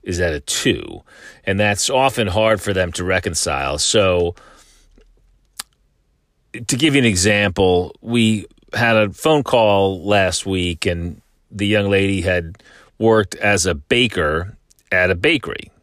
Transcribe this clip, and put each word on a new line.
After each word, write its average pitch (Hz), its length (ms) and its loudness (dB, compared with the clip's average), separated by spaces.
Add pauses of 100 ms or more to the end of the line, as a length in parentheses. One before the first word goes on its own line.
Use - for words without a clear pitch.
is 90 160 -4
at 87 120 0
a 73 60 -6
two. - 640 -4 (420)
And 98 140 -2
that's 104 320 0
often 131 380 0
hard 110 340 2
for 104 100 -4
them 90 200 -2
to 90 100 -8
reconcile. 80 760 -4
So 90 580 0 (2250)
to 120 240 -6
give 139 180 2
you 139 60 4
an 120 60 4
example, 95 920 2
we 110 460 0 (260)
had 117 240 2
a 107 140 2
phone 156 320 2
call 98 640 2
last 98 420 0
week, 90 400 -4
and 85 340 -6 (300)
the 104 160 -6
young 101 240 0
lady 98 300 2
had 87 420 -4 (360)
worked 110 360 2
as 101 320 0
a 87 80 0
baker 87 840 -2 (360)
at 92 180 2
a 92 60 0
bakery. 139 560 -4 (100)